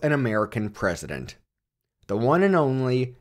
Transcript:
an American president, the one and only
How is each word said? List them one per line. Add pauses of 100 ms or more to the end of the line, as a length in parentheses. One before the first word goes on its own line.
an
American
president, (720)
the
one
and
only